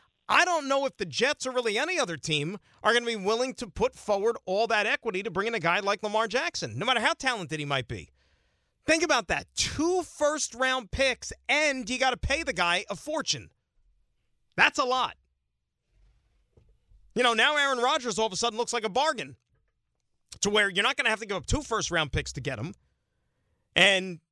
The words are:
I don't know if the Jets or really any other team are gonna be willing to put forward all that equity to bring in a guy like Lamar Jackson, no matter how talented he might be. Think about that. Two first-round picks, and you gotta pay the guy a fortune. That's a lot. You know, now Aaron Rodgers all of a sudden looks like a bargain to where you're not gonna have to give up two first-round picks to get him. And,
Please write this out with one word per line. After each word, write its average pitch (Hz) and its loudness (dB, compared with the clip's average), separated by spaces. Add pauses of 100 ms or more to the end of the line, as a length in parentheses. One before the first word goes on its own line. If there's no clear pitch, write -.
(300)
I 302 6
don't 320 0
know 277 0
if - -6
the 196 -6
Jets 233 -2
or 262 -4
really 233 0
any 320 0
other 170 -2
team 156 -4 (240)
are 220 4
gonna 240 2
be 226 -2
willing 226 0
to 240 -8
put 247 -2
forward 214 0
all 202 2
that 214 2
equity 220 -2
to 190 -6
bring 190 -2
in 233 -2
a 208 -2
guy 170 2
like 196 0
Lamar 220 0
Jackson, 196 -4
no 196 -2
matter 247 2
how 277 2
talented 185 -4
he 143 -6
might 135 -4
be. 98 -12 (760)
Think 320 2
about 262 0
that. 151 -4
Two 349 -2
first-round 262 -2
picks, 262 -2 (160)
and 269 0
you 254 -2
gotta 254 2
pay 302 -2
the 302 -4
guy 175 0
a 196 -6
fortune. 247 -6 (1080)
That's 254 4
a 285 2
lot. 247 0 (2000)
You 233 2
know, 240 6
now 247 6
Aaron 277 2
Rodgers 240 0
all 220 2
of 214 -2
a 180 -8
sudden 226 -2
looks 233 -2
like 240 -2
a 214 -2
bargain 240 -2 (1040)
to 202 0
where 208 2
you're 190 0
not 262 2
gonna 247 0
have 214 -2
to 226 -12
give 196 -4
up - -6
two 294 0
first-round 170 0
picks 151 -4
to 143 -8
get 123 -4
him. 151 -6 (1040)
And, 185 4 (140)